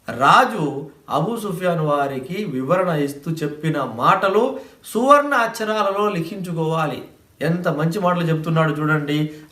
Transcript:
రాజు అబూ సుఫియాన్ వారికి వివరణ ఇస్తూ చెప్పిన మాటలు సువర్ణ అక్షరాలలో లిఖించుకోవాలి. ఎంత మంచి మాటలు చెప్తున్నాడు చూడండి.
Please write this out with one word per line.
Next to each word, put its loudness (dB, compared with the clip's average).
రాజు 2
అబూ 0
సుఫియాన్ -2
వారికి -2
వివరణ 0
ఇస్తూ -2
చెప్పిన -4
మాటలు 2
సువర్ణ 4
అక్షరాలలో 0
లిఖించుకోవాలి. -4
ఎంత 0
మంచి 0
మాటలు 0
చెప్తున్నాడు 0
చూడండి. 0